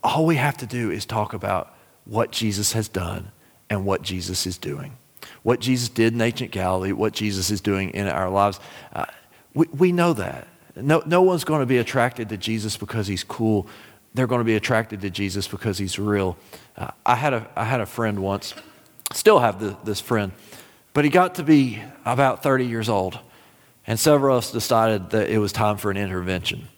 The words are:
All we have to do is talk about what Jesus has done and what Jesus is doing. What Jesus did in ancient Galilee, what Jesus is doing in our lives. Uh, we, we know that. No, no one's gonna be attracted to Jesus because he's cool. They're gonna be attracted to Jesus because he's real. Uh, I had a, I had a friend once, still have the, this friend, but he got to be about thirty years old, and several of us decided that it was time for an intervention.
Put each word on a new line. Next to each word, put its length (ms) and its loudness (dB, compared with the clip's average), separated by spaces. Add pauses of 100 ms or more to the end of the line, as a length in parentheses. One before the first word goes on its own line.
All 220 2
we 120 4
have 200 0
to 80 -10
do 240 -4
is 160 -4
talk 280 -4
about 420 -4 (300)
what 260 -2
Jesus 400 -2
has 160 -2
done 440 -6 (380)
and 160 -2
what 160 0
Jesus 460 -6
is 100 -6
doing. 400 -10 (460)
What 160 2
Jesus 300 0
did 240 2
in 80 0
ancient 300 -2
Galilee, 400 -2
what 220 -2
Jesus 380 -4
is 100 -4
doing 300 -2
in 160 -4
our 220 -2
lives. 300 2 (340)
Uh, 120 -6 (480)
we, 140 2
we 240 2
know 220 2
that. 340 -6 (280)
No, 300 2
no 160 4
one's 220 4
gonna 220 0
be 120 2
attracted 520 0
to 80 -6
Jesus 400 -4
because 300 -6
he's 160 -4
cool. 440 0 (460)
They're 140 0
gonna 180 2
be 100 4
attracted 460 0
to 80 -6
Jesus 380 -4
because 300 -4
he's 220 -6
real. 380 0 (400)
Uh, 140 -10 (140)
I 100 4
had 180 0
a, 220 -6
I 100 -2
had 160 -2
a 40 -4
friend 380 -4
once, 320 -4 (560)
still 280 6
have 200 2
the, 240 -6
this 160 -4
friend, 320 -2 (640)
but 100 2
he 80 4
got 240 4
to 80 -6
be 380 4 (240)
about 380 2
thirty 220 2
years 240 -4
old, 300 0 (680)
and 140 -2
several 360 6
of 80 2
us 80 -10
decided 600 2
that 180 2
it 80 2
was 160 0
time 240 0
for 140 -2
an 60 -2
intervention. 680 -4 (100)